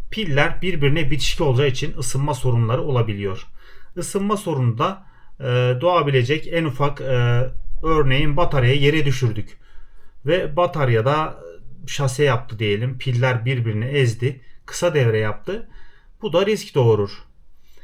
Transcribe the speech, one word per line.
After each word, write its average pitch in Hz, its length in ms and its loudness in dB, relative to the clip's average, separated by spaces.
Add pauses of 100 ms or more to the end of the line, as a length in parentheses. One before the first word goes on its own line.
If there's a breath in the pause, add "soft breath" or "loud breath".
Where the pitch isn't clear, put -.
(100)
piller 165 520 0
birbirine 156 480 4
bitişik 143 300 2
olacağı 139 260 2
için 120 320 -2
ısınma 135 360 -2
sorunları 117 480 0
olabiliyor. 104 640 -2 (500 soft breath)
Isınma 202 400 -2
sorunu 131 420 -2
da, 185 280 -4 (340 soft breath)
e, 135 40 -10 (360)
doğabilecek 147 720 2
en 165 120 0
ufak, 143 360 0
e, 123 460 2 (360)
örneğin 143 540 4
batarya 143 380 4
yere 147 300 4
düşürdük 117 540 0 (680 soft breath)
ve 156 300 0
bataryada 147 840 0 (480)
şase 143 380 -2
yaptı 113 340 0
diyelim. 110 400 -2
Piller 123 460 0
birbirini 113 400 -2
ezdi. 131 560 0 (260 soft breath)
Kısa 170 280 -2
devre 117 240 2
yaptı. 165 500 -4 (540 soft breath)
Bu 214 100 -6
da 185 140 4
risk - 280 -2
doğurur. 110 520 2 (580 soft breath)